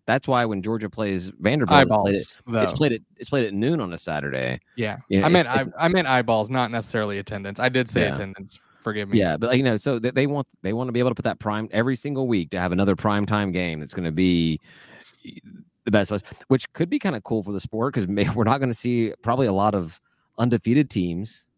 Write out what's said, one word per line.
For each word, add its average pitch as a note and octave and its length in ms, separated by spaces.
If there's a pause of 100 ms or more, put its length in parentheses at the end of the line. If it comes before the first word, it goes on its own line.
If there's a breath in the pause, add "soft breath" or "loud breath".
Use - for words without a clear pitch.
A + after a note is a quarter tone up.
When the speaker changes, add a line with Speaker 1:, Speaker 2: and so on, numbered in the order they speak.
Speaker 1:
that's B2 200
why B2 200
when G2+ 160
Georgia G#2+ 280
plays F#2+ 520
Vanderbilt, C3+ 400
it's A#2+ 100
played G#2+ 60 (180)
Speaker 2:
Eyeballs, - 220 (180)
Speaker 1:
at, G#2+ 80
it's F#2 80
Speaker 2:
though. - 60
Speaker 1:
played C#3+ 160
at, A2 80 (160)
it's - 120
played C3 160
at G2 80
noon C3 280
on F2+ 100
a E2 60
Saturday. C2+ 640 (160)
Speaker 2:
Yeah. G#2+ 220 (100)
Speaker 1:
You F#2+ 100
know, A#2 60
Speaker 2:
I - 20
Speaker 1:
it's, E3+ 60
Speaker 2:
meant D#3 160 (180)
Speaker 1:
it's - 100
Speaker 2:
I, D#3+ 80
I - 40
meant F3+ 180
eyeballs, A#2 420
not B2 220
necessarily G#2+ 460
attendance. G2 420
I B2+ 80
did B2+ 220
say - 140
Speaker 1:
Yeah. C#2 100
Speaker 2:
attendance. F#2+ 440 (240)
Forgive G#2+ 260
me. A2 100
Speaker 1:
Yeah, E2+ 200
but, A#2+ 180
you C3 80
know, A#2 140
so B2+ 200
they, A#2+ 140
they C3+ 160
want, C#3 180 (160)
they F#2+ 120
wanna B2 180
be A#2+ 80
able B2 120
to - 40
put - 80
that - 160
prime G#2+ 320
every A#2+ 240
single C3+ 320
week F#2+ 220
to F#2+ 100
have F2 140
another F#2+ 240
prime G#2 280
time G2+ 280
game E2+ 260
that's D2 140
gonna E2+ 180
be E2+ 480 (1300 soft breath)
the A2+ 60
best, G2+ 200 (380 loud breath)
which C3 240
could F3 160
be C#4+ 100
kinda C3+ 220
cool A2 220
for G2+ 100
the G2 80
sport A#2 320
'cause F#2+ 160
may-, G2+ 180
<laughs> A2 80
we're A#2 80
not B2 160
gonna B2+ 140
see A#2+ 480
probably B2 260
a G2 60
lot G2+ 200
of F2 280 (360)
undefeated A#2+ 520
teams F2+ 580 (100)